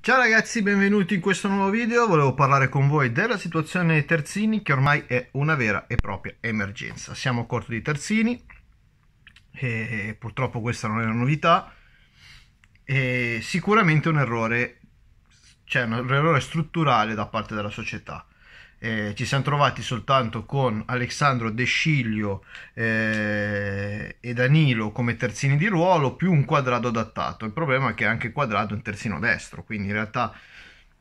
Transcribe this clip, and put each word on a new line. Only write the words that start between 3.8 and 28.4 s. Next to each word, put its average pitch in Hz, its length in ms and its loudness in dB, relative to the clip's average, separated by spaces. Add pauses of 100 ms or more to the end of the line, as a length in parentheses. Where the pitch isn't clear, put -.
terzini, 208 560 0
che - 100 -2
ormai 143 360 2
è 123 240 -2
una 147 240 0
vera 107 320 -2
e - 80 -4
propria 98 460 -4
emergenza. 107 720 -6
Siamo 120 260 -2
a 113 60 -6
corto 117 240 -6
di 113 100 -4
terzini, 220 580 -2 (1120)
e 110 680 -6
purtroppo 117 420 -6
questa 113 260 -4
non 110 140 0
è 113 40 -2
una 110 100 -2
novità. 156 580 2 (1080)
È 123 580 0
sicuramente 175 680 2
un 156 120 2
errore, 117 600 0 (840)
cioè 123 220 -2
un 113 80 -2
errore 139 460 2
strutturale 131 760 0
da 107 100 -2
parte 107 300 -6
della 104 160 -4
società. - 560 -10 (500)
Eh, 107 380 -4
ci 123 100 -4
siamo 135 180 0
trovati 139 380 2
soltanto 117 640 -2
con 123 400 0
Alessandro 123 640 0
De 117 140 -2
Sciglio, 110 800 0 (300)
eh, 104 1500 -2
e 120 140 -8
Danilo 123 580 4
come 120 240 -2
terzini 135 420 0
di 175 100 2
ruolo, 170 480 4
più 185 160 0
un 143 120 4
Cuadrado 123 460 0
adattato. 107 560 -4
Il 104 80 -6
problema 135 380 0
è - 40 -6
che 110 100 -2
anche 110 280 -2
Cuadrado 110 400 -2